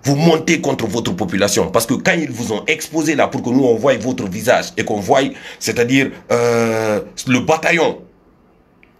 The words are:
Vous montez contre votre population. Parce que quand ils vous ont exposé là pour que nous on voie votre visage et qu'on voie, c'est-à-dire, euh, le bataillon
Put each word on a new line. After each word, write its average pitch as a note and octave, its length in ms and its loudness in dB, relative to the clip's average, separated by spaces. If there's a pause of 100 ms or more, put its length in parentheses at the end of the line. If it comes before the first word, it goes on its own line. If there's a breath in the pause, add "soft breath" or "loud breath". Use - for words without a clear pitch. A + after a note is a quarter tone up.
Vous C#3 120 2
montez D#3+ 440 4
contre C3 260 -2
votre A2+ 300 -2
population. F#2+ 540 0
Parce - 160 0
que C3+ 80 0
quand A2 180 0
ils D#3+ 180 -2
vous A2 220 -6
ont G#2 140 -4
exposé D3+ 480 -2
là A#2 120 2
pour - 160 -4
que - 60 -4
nous C3 160 2
on A#2 120 4
voie B2+ 200 2
votre A2 320 -4
visage F#2+ 380 0 (100)
et G#2+ 80 -2
qu'on A2 160 -4
voie, B2 200 2 (380 loud breath)
c'est-à-dire, A#2+ 520 0 (200)
euh, A2+ 720 0 (260)
le B2 140 2
bataillon D#3 600 0 (960)